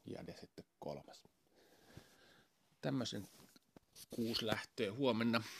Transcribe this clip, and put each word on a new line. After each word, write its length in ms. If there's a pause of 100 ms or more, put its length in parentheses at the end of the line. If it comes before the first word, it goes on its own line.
Jade 320
sitten 280 (140)
kolmas. 440 (1600)
Tämmöisen 460 (840)
kuusi 360
lähtöä 480
huomenna. 500 (160)